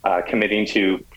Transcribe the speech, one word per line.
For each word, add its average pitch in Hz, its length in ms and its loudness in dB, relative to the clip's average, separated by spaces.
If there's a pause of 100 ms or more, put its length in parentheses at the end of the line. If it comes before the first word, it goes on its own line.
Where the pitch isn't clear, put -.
uh, 90 180 2
committing 104 440 0
to, 95 380 0 (120)